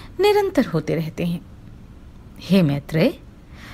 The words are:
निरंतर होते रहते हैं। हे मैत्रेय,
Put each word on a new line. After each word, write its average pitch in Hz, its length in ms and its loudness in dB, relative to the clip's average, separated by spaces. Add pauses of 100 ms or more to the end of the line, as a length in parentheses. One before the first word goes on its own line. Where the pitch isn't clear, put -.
(200)
निरंतर 392 460 4
होते 156 300 -2
रहते 160 300 -4
हैं। 175 160 -2 (1000)
हे 190 220 4
मैत्रेय, 156 480 2 (640)